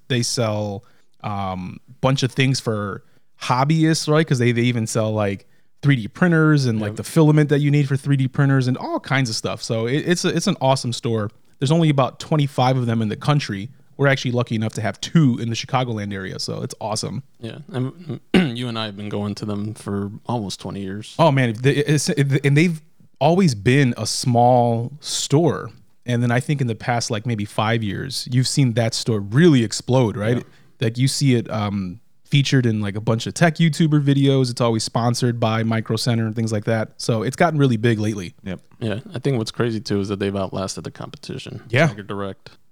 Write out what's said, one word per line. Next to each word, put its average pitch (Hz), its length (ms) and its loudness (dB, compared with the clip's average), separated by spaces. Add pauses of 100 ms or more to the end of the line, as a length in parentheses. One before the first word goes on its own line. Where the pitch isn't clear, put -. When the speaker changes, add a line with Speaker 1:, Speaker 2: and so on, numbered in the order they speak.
Speaker 1:
They 120 140 0
sell, 107 640 -4 (380)
um, 95 560 -8 (220)
bunch 131 220 2
of 123 100 -2
things 131 260 0
for 104 460 -6 (380)
hobbyists, 156 680 2
right? 156 160 2
'Cause 131 120 0
they, 120 140 4
they 117 100 0
even 120 240 0
sell, 110 260 -2
like, 101 340 -2 (360)
three 143 140 4
D 104 120 -6
printers 156 580 4
and, 110 140 0
like, 104 120 -4
Speaker 2:
Yep. 110 40 -14
Speaker 1:
the 110 80 -8
filament 151 460 4
that 143 100 4
you 147 100 2
need 147 160 4
for 135 100 0
three 139 200 0
D 135 100 2
printers 135 400 2
and 127 120 0
all 320 200 -6
kinds 135 300 -2
of 110 80 -6
stuff. 98 260 -6
So 113 240 -4
it, 131 220 -2
it's 175 160 0
a, 180 100 0
it's 170 120 -2
an 180 140 0
awesome 131 320 0
store. 110 380 -2 (280)
There's 135 140 0
only 160 180 4
about 139 280 0
twenty-five 135 580 2
of 127 100 0
them 113 160 0
in 110 60 0
the 104 80 -4
country. 113 520 -2 (280)
We're 139 120 2
actually 131 240 0
lucky 120 220 -2
enough 110 200 -2
to - 60 -8
have 104 200 -4
two 139 400 4
in 117 100 -4
the 113 60 -4
Chicagoland 113 580 -4
area, 92 240 -8
so 107 240 -8
it's 117 180 -8
awesome. 113 440 -6 (160)
Speaker 2:
Yeah, 117 180 -12 (140)
and 131 480 -6 (120)
<clears throat> 139 260 2
you 123 100 -6
and 113 100 -6
I 110 80 -4
have 101 100 -10
been 104 120 -10
going 101 280 -4
to - 80 -10
them 104 300 -6
for 101 360 -6 (160)
almost 107 340 -6
twenty 98 220 -10
years. 98 360 -10
Speaker 1:
Oh, 160 140 4
man, 131 180 2
if 110 120 -6
they, 135 140 2
it's, 143 320 0
if, 139 360 0
and 143 120 4
they've 160 240 2 (400)
always 165 360 4
been 123 400 4
a 107 100 -6
small 120 960 2
store. - 680 0 (360)
And 120 160 0
then 120 80 2
I 120 100 2
think 139 220 -2
in 123 60 0
the 113 60 -4
past, 120 360 -2
like, 107 160 -4
maybe 110 180 -2
five 113 380 0
years, 98 500 -6
you've 123 160 2
seen 131 260 2
that 113 200 0
store 110 260 -2
really 127 420 6
explode, 117 540 0
right? 113 220 0
Speaker 2:
Yeah. 120 40 -4 (380)
Speaker 1:
Like, 113 160 -2
you 127 100 2
see 131 280 2
it, 117 160 0
um, 101 500 -4 (240)
featured 139 400 2
in, 110 160 0
like, 101 160 -4
a 107 40 -6
bunch 113 260 -2
of 101 80 -6
tech 165 220 4
YouTuber 156 460 2
videos. 139 480 2
It's 120 120 -4
always 113 220 2
sponsored 120 540 0
by 113 260 0
Micro 113 320 -2
Center 113 280 0
and 110 100 -4
things 113 160 -2
like 107 140 -2
that. 110 320 -2
So 113 280 -2
it's 127 120 -4
gotten 165 220 2
really 135 180 4
big 113 220 2
lately. 104 340 -4 (100)
Speaker 3:
Yep. 92 180 -10 (200)
Speaker 2:
Yeah, 110 200 -4 (120)
I 160 60 -10
think 139 180 -2
what's 110 140 -4
crazy, 113 300 -2
too, 101 200 -2
is 98 80 -4
that 101 100 -4
they've 101 160 -2
outlasted 95 500 -6
the - 60 -10
competition. - 760 -14
Speaker 1:
Yeah. 147 200 4
Speaker 2:
Tiger 104 160 -8
Direct, 101 480 -10 (200)